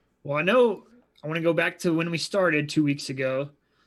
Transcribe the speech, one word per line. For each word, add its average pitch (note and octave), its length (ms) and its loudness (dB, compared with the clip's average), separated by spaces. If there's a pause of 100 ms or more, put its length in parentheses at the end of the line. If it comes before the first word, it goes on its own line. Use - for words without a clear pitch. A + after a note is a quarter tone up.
(240)
Well, C#3+ 140 -4
I D3+ 40 0
know A3+ 420 2 (400)
I - 20 -12
wanna D#3+ 140 -4
go E3 120 4
back E3+ 280 -2
to F3 120 0
when E3 180 0
we E3+ 80 -2
started D#3+ 500 0
two D#3 160 2
weeks C#3+ 240 -2
ago, C3+ 420 -4 (360)